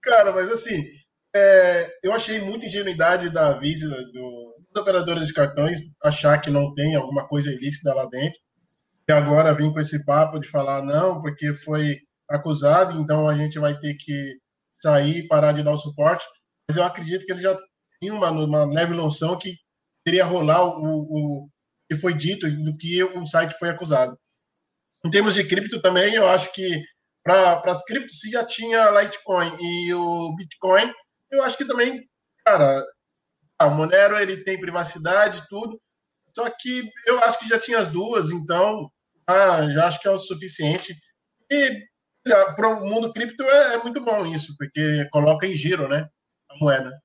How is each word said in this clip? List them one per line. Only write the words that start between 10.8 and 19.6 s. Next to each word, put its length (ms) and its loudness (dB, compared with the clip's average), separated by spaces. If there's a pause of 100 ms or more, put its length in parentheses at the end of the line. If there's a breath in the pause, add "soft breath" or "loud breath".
"Não, 380 0
porque 320 -6
foi 460 -4 (300)
acusado, 720 2
então 280 0
a 60 0
gente 240 -4
vai 200 -2
ter 160 -6
que 440 -10 (420)
sair 380 2
e 100 -12
parar 240 4
de 120 -2
dar 80 0
o 60 -2
suporte." 460 -2 (440)
Mas 80 -2
eu 80 2
acredito 420 -6
que 60 -6
ele 100 -8
já 160 0 (420)
tinha 140 -8
uma, 160 0
uma 340 0
leve 300 -2
noção 420 -2
que 200 -12 (480)